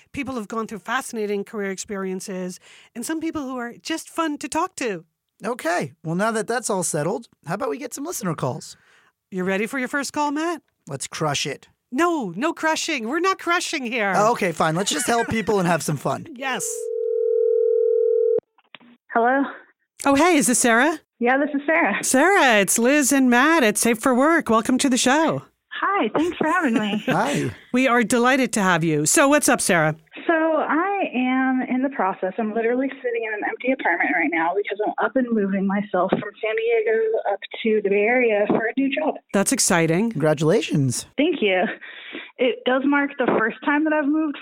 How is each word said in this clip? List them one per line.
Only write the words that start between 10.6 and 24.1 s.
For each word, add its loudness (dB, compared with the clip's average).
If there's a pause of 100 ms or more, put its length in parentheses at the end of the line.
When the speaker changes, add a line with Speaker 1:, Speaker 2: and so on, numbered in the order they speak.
Speaker 2:
Let's -10
crush -2
it. -10 (240)
Speaker 1:
No, 0
no -2
crushing. -4
We're -2
not 0
crushing -4
here. -2
Speaker 2:
Oh, 4
okay, 0
fine. 0
Let's -2
just -2
help 0
people 0
and 2
have 2
some -2
fun. -4
<laughs> -16
Speaker 1:
Yes. -6 (2500)
Speaker 3:
Hello? 2 (600)
Speaker 1:
Oh, 4
hey, 6
is 4
this 2
Sarah? 4 (200)
Speaker 3:
Yeah, 2
this 0
is -2
Sarah. 0
Speaker 1:
Sarah, 4
it's 0
Liz 4
and 4
Matt 6
at 2
Safe 2
for 2